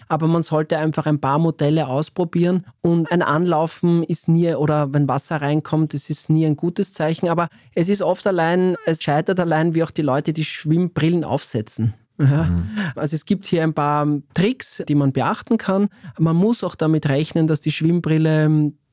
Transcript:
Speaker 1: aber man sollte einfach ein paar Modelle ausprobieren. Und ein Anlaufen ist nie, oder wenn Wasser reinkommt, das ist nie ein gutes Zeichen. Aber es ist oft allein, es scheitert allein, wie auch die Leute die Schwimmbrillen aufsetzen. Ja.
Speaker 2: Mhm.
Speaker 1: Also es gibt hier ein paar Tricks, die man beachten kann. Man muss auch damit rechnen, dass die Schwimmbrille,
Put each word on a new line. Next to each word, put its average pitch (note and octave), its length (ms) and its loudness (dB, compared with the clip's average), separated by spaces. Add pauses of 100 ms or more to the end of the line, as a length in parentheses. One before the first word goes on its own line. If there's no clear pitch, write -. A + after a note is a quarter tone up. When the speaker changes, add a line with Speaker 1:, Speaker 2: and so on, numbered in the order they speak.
Speaker 1:
aber D#3+ 180 0
man E3 160 2
sollte D#3 340 0
einfach D#3 300 -2
ein D3+ 140 0
paar C#3+ 180 2
Modelle D#3 500 0
ausprobieren. E3+ 800 -2 (160)
Und E3+ 280 2
ein F3 120 2
Anlaufen E3 800 0
ist - 260 -4
nie, E3 260 2
oder D3 380 0
wenn D3 160 2
Wasser C#3 320 -2
reinkommt, D3+ 540 -2
das - 160 -6
ist - 180 -6
nie D#3+ 160 2
ein D3+ 120 0
gutes F3 360 -4
Zeichen. D#3+ 360 -2
Aber E3+ 200 0 (260)
es E3+ 140 0
ist G3+ 140 0
oft F3+ 240 0
allein, F3+ 580 2
es E3 180 -2
scheitert D#3+ 380 0
allein, E3 340 0
wie D#3+ 80 2
auch D#3+ 80 -4
die - 120 -4
Leute D3 320 0
die D#3 100 -4
Schwimmbrillen D#3+ 600 0 (180)
aufsetzen. A2 720 -4 (240)
Ja. D3 260 4
Speaker 2:
Mhm. F2 220 0 (280)
Speaker 1:
Also D3+ 200 -6
es D3+ 120 -8
gibt G3 200 -2
hier E3+ 160 0
ein D#3+ 120 0
paar D3 320 0 (280)
Tricks, G3+ 540 -2
die D3+ 60 2
man C#3+ 180 2
beachten F3 460 -2
kann. G3 300 0 (300)
Man D#3+ 180 2
muss G#3 280 2
auch F3+ 100 -6
damit D#3 340 0
rechnen, D#3 380 0
dass D#3 140 0
die D#3 120 -2
Schwimmbrille, D#3 1000 2 (200)